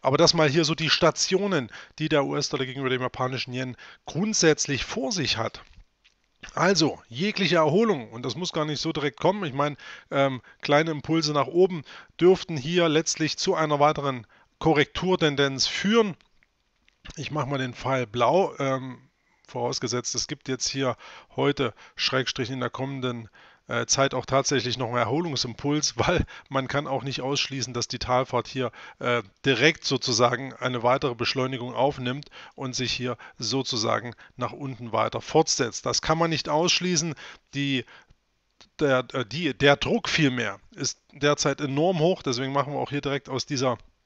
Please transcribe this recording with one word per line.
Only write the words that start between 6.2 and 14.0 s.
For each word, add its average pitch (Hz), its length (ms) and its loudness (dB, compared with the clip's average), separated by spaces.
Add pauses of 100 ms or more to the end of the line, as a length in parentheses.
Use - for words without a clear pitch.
Also, 160 520 2
jegliche 175 480 0
Erholung, 156 560 2
und 120 140 -10
das 117 100 -4
muss 170 160 -6
gar 156 140 -2
nicht 151 160 -4
so 160 100 -2
direkt 147 260 -4
kommen, 190 280 0
ich 127 80 -6
meine, 143 240 -2 (340)
ähm, 139 300 2 (200)
kleine 156 300 4
Impulse 151 400 -2
nach 139 160 2
oben 175 380 2 (340)
dürften 175 380 4
hier 170 320 2
letztlich 156 480 0
zu 185 180 0
einer 151 240 2
weiteren 143 480 2 (320)